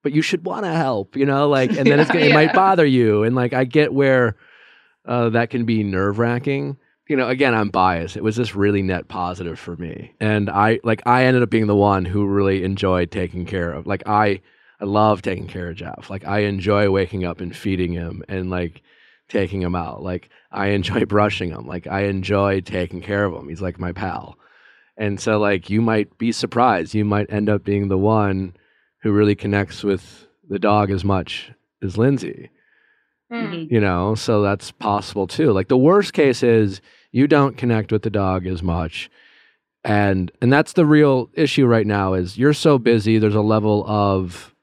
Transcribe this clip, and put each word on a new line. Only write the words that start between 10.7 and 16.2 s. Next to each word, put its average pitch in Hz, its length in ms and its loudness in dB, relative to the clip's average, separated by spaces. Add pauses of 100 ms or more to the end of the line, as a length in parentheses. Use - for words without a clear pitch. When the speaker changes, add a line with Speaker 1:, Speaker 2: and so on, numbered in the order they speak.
Speaker 1:
like, 113 240 -2
I 127 180 4
ended 127 200 4
up 101 60 -4
being 110 180 0
the 104 80 2
one 98 280 4
who 101 220 -2
really 98 380 0
enjoyed 92 480 0
taking 90 340 -6
care 87 260 -6
of, 78 140 -12
like, 98 200 -6
I, 104 340 0 (400)
I 104 40 -8
love 104 380 2
taking 92 240 -6
care 87 240 -12
of 87 60 -12
Jeff. - 340 -16
Like, 92 160 -12